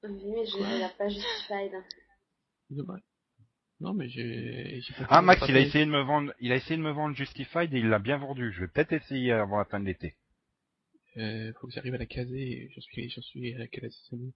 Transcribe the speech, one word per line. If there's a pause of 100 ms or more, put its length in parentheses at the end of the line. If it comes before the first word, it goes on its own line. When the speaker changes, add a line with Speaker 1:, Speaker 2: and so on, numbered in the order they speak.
Speaker 1:
Oui, (220)
mais
je
Speaker 2:
Quoi ?
Speaker 1:
regarde
pas
Justified. (960)
Speaker 3:
Dommage. (800)
Non,
mais
j'ai,
j'ai
pas
Speaker 4:
Ah,
Speaker 3:
pu
Speaker 4:
Max,
il
a
Speaker 3:
rattraper.
Speaker 4:
essayé
de
me
vendre,
il
a
essayé
de
me
vendre
Justified
et
il
l'a
bien
vendu.
Je
vais
peut-être
essayer
avant
la
fin
de
l'été. (1000)
Speaker 3:
Euh, (100)
faut
que
j'arrive
à
la
caser,
j'en
suis,
j'en
suis
à
quelle
saison ?